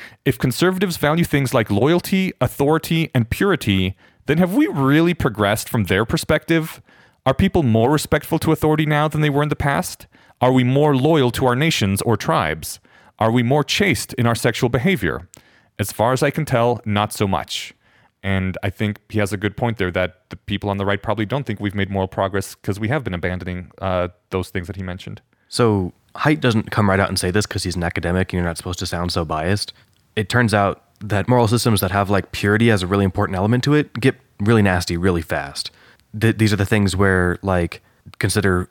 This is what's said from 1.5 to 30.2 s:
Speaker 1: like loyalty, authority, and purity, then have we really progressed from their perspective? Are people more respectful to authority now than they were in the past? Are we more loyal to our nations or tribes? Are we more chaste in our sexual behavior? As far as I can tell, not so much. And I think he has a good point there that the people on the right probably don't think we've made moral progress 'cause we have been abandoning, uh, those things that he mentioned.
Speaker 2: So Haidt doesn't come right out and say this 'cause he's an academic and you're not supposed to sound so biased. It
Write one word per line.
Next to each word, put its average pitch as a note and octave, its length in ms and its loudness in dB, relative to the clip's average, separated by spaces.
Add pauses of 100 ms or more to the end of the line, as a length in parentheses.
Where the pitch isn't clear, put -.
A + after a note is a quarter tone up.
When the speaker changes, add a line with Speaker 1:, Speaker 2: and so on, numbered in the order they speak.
Speaker 1:
like A#2 160 2
loyalty, F3 720 2
authority, D#3 720 0
and A#2 160 0
purity, G2 680 0 (300)
then D3+ 100 2
have F3+ 180 2
we D4+ 120 4
really D#3 460 2
progressed G#2 540 0
from A2+ 180 0
their G2 200 2
perspective? D#3+ 760 -2 (440)
Are C3+ 80 2
people F#3 300 2
more A2+ 280 4
respectful D3+ 480 0
to D#3+ 140 2
authority D#3 320 0
now D3+ 240 0
than D3+ 100 -4
they D3+ 100 2
were C#3+ 140 0
in D3+ 60 -2
the C#3+ 80 -2
past? - 500 -4 (320)
Are B2+ 140 4
we B2+ 100 4
more C#3 320 4
loyal C3+ 360 4
to - 160 -2
our A#2+ 80 4
nations B2 480 0
or A#2 120 2
tribes? E2 640 -2 (380)
Are A2+ 140 2
we B2 120 2
more C#3 220 2
chaste - 480 -2
in A#2+ 120 0
our A#2 100 2
sexual A#2+ 340 0
behavior? A2+ 580 -2 (500)
As G#2+ 140 -4
far A#2 220 0
as B2+ 100 0
I C#3+ 60 2
can D3+ 160 -4
tell, A#2+ 400 0
not G#2 260 0
so G#2 160 -2
much. - 460 -6 (480)
And F#2+ 400 -2
I G2+ 80 -2
think G#2 380 -4
he G#2+ 120 -4
has G#2 120 0
a G#2+ 60 -6
good G2 180 -4
point A#2 220 -4
there F2+ 140 -2
that F2+ 380 -4
the F2 60 -12
people G2+ 340 -6
on G2 80 -2
the G2 80 -2
right G2+ 160 0
probably A2 240 -2
don't B2+ 200 -4
think G#2 160 -8
we've G2+ 120 -4
made G2 160 -2
moral F#2+ 200 -2
progress G2 440 -2
'cause G2 240 -6
we G#2+ 120 -4
have D3 120 -2
been G2 120 -6
abandoning, F2+ 580 -8 (100)
uh, F2+ 280 -2 (220)
those F#2 180 -4
things F2 180 -8
that F#2 80 -10
he F#2+ 80 -10
mentioned. F#2 380 -12 (260)
Speaker 2:
So G#2+ 460 2 (240)
Haidt D#3 240 0
doesn't A2 280 0
come G2+ 200 2
right F#2+ 100 4
out G2 80 2
and F#2 100 -4
say F2+ 140 -2
this G#2 140 0
'cause - 180 -8
he's F2+ 140 -4
an F2 60 -4
academic F2 500 -2
and F2+ 40 -2
you're F2+ 80 0
not E2 120 -4
supposed F2+ 220 -8
to F#2 60 -6
sound F2 280 -4
so F2 100 -2
biased. D#2 480 -2 (460)
It G#2+ 100 -4